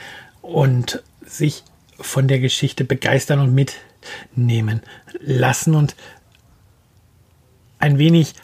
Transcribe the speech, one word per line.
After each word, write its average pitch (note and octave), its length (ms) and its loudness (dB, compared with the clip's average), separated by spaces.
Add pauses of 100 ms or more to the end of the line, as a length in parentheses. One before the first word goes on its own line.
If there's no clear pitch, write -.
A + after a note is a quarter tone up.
(420)
und C3 640 0 (220)
sich - 380 -4 (360)
von - 280 -2
der C3+ 120 2
Geschichte C3 440 -2
begeistern C3+ 560 0
und C3 140 2
mitnehmen A#2 1300 -2 (380)
lassen. C3 560 0
Und D3 200 0 (1800)
ein D3 180 2
wenig D#3+ 360 4 (100)